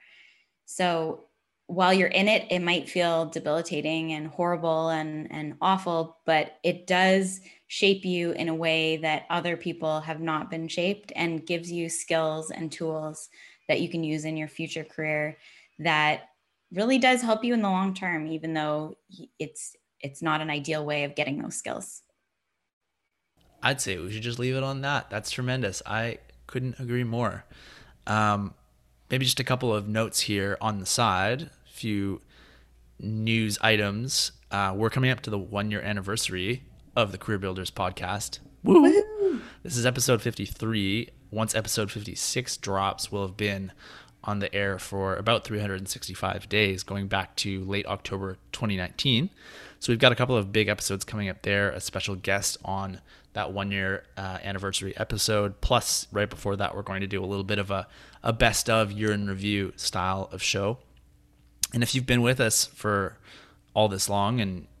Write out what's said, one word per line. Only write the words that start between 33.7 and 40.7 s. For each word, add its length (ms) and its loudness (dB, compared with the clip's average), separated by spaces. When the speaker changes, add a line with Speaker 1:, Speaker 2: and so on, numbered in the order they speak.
Speaker 2:
Uh, 240 2
we're 160 2
coming 200 4
up 120 0
to 80 -8
the 80 -2
one-year 420 -2
anniversary 840 -2
of 180 2
the 60 -10
Career 200 -2
Builders 320 -4
podcast. 680 -4
Woo! 200 10
Speaker 1:
Woohoo! 580 4
Speaker 2:
This 140 -6
is 100 2
episode 360 4
fifty-three. 880 0